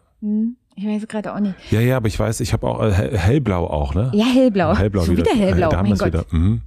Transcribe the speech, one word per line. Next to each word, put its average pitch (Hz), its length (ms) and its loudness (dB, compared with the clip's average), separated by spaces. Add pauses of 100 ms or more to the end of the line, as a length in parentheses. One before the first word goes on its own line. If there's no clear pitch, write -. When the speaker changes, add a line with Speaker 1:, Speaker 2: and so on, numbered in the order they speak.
(200)
Speaker 1:
Hm, 220 360 -2 (200)
ich 196 100 -8
weiß 214 220 -4
gerade 202 260 -8
auch 196 60 -6
nicht. 196 140 -2 (180)
Speaker 2:
Ja, 107 80 2
ja, 127 160 2
aber 113 100 -2
ich 101 140 -4
weiß, 110 200 -2
ich 104 120 -2
hab 110 100 -2
auch, 117 200 -4
äh, 110 100 2
hell-, 92 260 0
hellblau 98 480 0
auch, 73 300 -2
ne? 123 180 0
Speaker 1:
Ja, 214 120 2
hellblau. 226 500 2
Speaker 2:
Hellblau 98 280 2
Speaker 1:
Schon 90 120 2
Speaker 2:
wieder. - 160 0
Speaker 1:
wieder - 20 2 (100)
hellblau, 92 240 2
Speaker 2:
Äh, - 40 2
da - 60 2
haben 101 100 0
Speaker 1:
mein 98 100 2
Speaker 2:
wir's 90 140 0
Speaker 1:
Gott. - 0 -
Speaker 2:
wieder. 82 180 -2
Mhm. 95 360 0